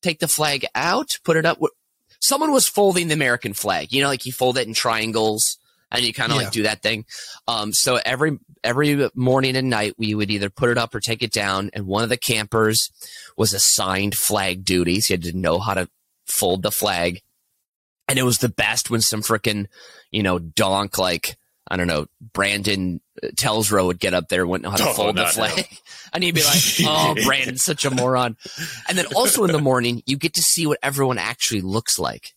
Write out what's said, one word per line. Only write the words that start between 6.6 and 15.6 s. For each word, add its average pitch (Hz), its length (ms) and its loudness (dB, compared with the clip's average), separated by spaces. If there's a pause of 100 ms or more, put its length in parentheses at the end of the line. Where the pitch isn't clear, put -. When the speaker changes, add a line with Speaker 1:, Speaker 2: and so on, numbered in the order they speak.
Speaker 1:
that 107 200 -2
thing. 110 220 -2 (420)
Um, 107 260 -2
so 127 320 2
every, 135 320 0 (260)
every 139 520 2
morning 131 400 2
and 131 160 0
night 107 260 0
we 107 160 0
would 104 160 0
either 101 220 -2
put 123 180 0
it 120 80 2
up 117 160 -2
or 117 60 -6
take 117 240 -4
it 113 80 -4
down. 101 420 -2
And 101 140 -8
one 101 160 0
of 113 60 -2
the 123 80 2
campers 110 760 0 (440)
was 92 180 2
assigned 98 640 0
flag 95 480 0
duties. 92 440 2
He 98 60 2
had 87 100 -2
to 85 120 -6
know 87 240 2
how 101 140 -2